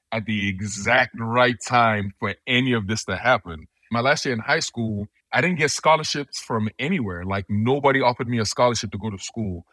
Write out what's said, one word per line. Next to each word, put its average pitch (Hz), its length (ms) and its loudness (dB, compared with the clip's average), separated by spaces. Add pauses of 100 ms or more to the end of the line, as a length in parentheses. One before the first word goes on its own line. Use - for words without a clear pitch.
(120)
at 113 140 -4
the 104 220 0
exact 101 720 -2
right 120 460 2
time 110 540 2
for 101 160 -4 (100)
any 127 280 2
of 110 120 0
this 110 200 -4
to 95 100 -4
happen. 90 520 -2 (240)
My 117 100 0
last 139 240 2
year 127 100 0
in 113 40 -2
high 147 200 0
school, 110 480 -4 (260)
I 120 60 2
didn't 170 200 2
get 151 120 2
scholarships 156 680 0
from 110 360 -2
anywhere. 120 460 -2
Like, 98 260 -2
nobody 135 520 4
offered 123 260 2
me 120 120 0
a 107 60 0
scholarship 120 460 2
to 101 60 -6
go 107 120 -6
to 95 80 -6
school. 92 560 -6